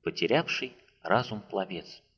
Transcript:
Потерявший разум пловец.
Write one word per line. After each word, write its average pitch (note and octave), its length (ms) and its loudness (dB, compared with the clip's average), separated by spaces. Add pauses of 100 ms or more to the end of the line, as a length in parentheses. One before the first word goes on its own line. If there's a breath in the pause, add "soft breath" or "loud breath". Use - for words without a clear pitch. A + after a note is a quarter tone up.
Потерявший B2+ 680 0 (300)
разум A2 380 2
пловец. F#2 600 -6 (160)